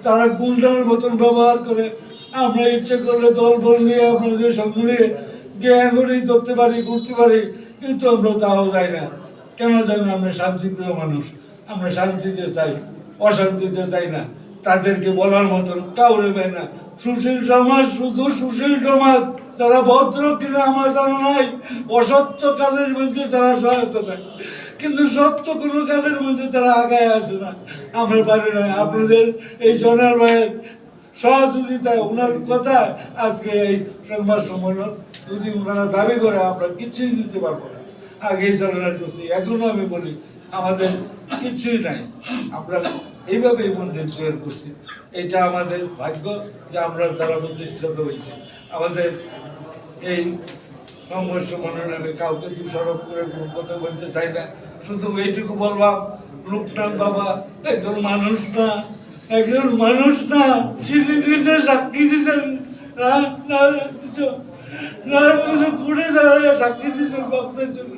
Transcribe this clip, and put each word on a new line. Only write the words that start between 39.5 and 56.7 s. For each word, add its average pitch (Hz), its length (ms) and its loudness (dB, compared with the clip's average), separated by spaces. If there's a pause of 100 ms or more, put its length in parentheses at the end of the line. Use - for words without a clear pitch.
আমি 196 180 -2
বলি 165 260 -8 (400)
আমাদের 185 360 -2 (520)
কিছুই 240 380 -4
নাই, 170 200 -6 (540)
আমরা 170 280 -6 (460)
এইভাবেই 226 420 2
মন্দির 165 500 -6
তৈরি 156 260 -4
করছি। 147 240 -14 (440)
এটা 180 320 -2
আমাদের 180 360 -4 (180)
ভাগ্য 156 260 -10 (480)
যে 175 60 -4
আমরা 165 300 -4
দ্বারা 160 280 -4
প্রতিষ্ঠিত 160 480 -10
হয়েছি। 151 460 -6 (460)
আমাদের 175 320 -4 (1040)
এই 175 100 -2 (880)
সংঘর্ষ 180 400 -4 (140)
ঘটনায় 165 360 -8
আমি 160 100 -8 (100)
কাউকে 165 360 -4
দোষারোপ 165 500 -6
করে 170 160 -8 (100)
কোনো 156 140 -10 (100)
কথা 170 180 -10 (100)
বলতে 165 300 -10
চাই 165 220 -2
না। 165 60 -6 (440)
শুধু 202 200 -8 (180)
এইটুকু 214 280 -4 (120)
বললাম, 202 320 2 (540)
লোকনাথ 208 420 -6 (100)